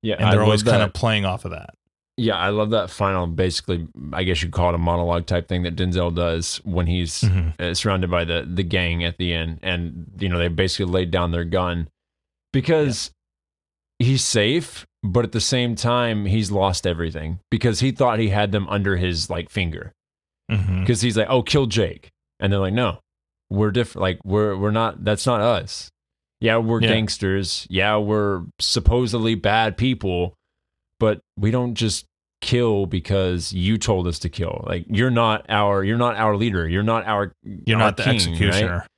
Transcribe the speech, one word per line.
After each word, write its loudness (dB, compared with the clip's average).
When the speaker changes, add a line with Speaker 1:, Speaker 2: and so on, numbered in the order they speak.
Speaker 1:
Yeah, -2
Speaker 2:
And 0
Speaker 1:
I 4
Speaker 2:
they're 6
Speaker 1:
love 4
Speaker 2:
always 4
kinda 4
Speaker 1:
that. 0
Speaker 2:
playing 0
off -4
of -8
that. -12
Speaker 1:
Yeah, 2
I 2
love 0
that 0
final, 0
basically, -2
I -4
guess 0
you'd -4
call 2
it 0
a 0
monologue 0
type -2
thing -2
that -4
Denzel 0
does -2
when 0
he's, -2
Speaker 2:
Mm-hmm. 0
Speaker 1:
uh, -2
surrounded 0
by 0
the, -2
the -2
gang 0
at -4
the -2
end. -4
And, -6
you -2
know, 0
they 2
basically 0
laid 0
down 0
their -2
gun -2
because 0
he's 2
safe, 0
but 0
at -4
the -2
same 0
time, 0
he's 0
lost 0
everything -4
because 2
he 2
thought 2
he 2
had 2
them 0
under 2
his, -2
like, -6
finger. -6
Speaker 2:
Mm-hmm. 0
Speaker 1:
'Cause 2
he's 0
like, 2
"Oh, 2
kill 2
Jake." -2
And 2
they're 2
like, 0
"No, -2
we're 2
different. -2
Like, 0
we're, 0
we're 0
not, -2
that's 0
not 2
us. -2
Yeah, 4
we're 2
Speaker 2:
Yeah. 2
Speaker 1:
gangsters. -2
Yeah, 2
we're 0
supposedly 2
bad 0
people, -2
but 2
we 2
don't -2
just -2
kill 2
because -2
you 0
told 0
us -2
to -4
kill. -6
Like, -6
you're 2
not 2
our, 2
you're 0
not 2
our 2
leader. 0
You're 0
not 0
our, 0
Speaker 2:
You're -2
Speaker 1:
our 4
Speaker 2:
not 2
the -4
Speaker 1:
king, 4
right?" 2
Speaker 2:
executioner. 0